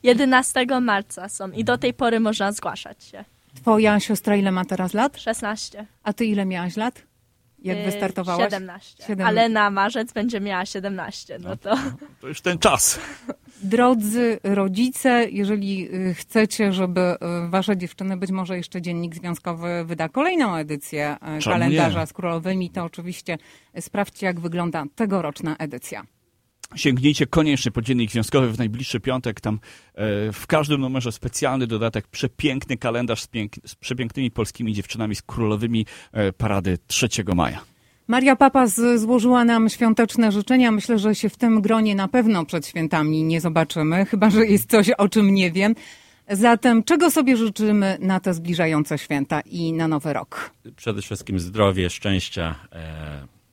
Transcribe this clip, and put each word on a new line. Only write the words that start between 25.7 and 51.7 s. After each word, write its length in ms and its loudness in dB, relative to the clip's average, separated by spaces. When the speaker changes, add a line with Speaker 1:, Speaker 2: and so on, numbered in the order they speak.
Speaker 3:
Sięgnijcie 520 2
koniecznie 440 2
po 100 -4
Dziennik 300 0
Związkowy 400 2
w 60 -6
najbliższy 420 -4
piątek. 420 -4
Tam, 140 -2
e, 40 -6
w 140 -14
każdym 340 0
numerze 300 -4
specjalny 560 -4
dodatek, 400 -2
przepiękny 680 -4
kalendarz 440 -4
z 60 -14
pięk-, 380 -8
z 100 -20
przepięknymi 560 -6
polskimi 420 -4
dziewczynami, 420 -4
z 60 -12
królowymi, 640 -2
e, 220 0
parady 440 -2
trzeciego 480 -2
maja. 240 0
Speaker 2:
Maria 280 4
Papas 460 4
złożyła 500 4
nam 240 4
świąteczne 600 2
życzenia. 400 4
Myślę, 280 2
że 160 2
się 140 -2
w 80 -10
tym 240 4
gronie 340 2
na 120 0
pewno 380 2
przed 220 -4
świętami 560 0
nie 180 2
zobaczymy, 640 0
chyba 240 4
że 160 6
jest 240 4
coś, 200 6
o 200 4
czym 240 4
nie 180 2
wiem. 240 2
Zatem 540 4
czego 280 4
sobie 260 4
życzymy 640 2
na 180 2
te 140 -2
zbliżające 640 0
święta 440 -2
i 320 -4
na 140 0
Nowy 260 -2
Rok? 380 -8
Speaker 4:
Przede 260 -6
wszystkim 380 -4
zdrowie, 500 2